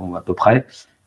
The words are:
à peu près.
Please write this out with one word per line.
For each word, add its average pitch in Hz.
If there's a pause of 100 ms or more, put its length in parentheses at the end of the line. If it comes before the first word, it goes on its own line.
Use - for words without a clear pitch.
(160)
à -
peu -
près. 110 (420)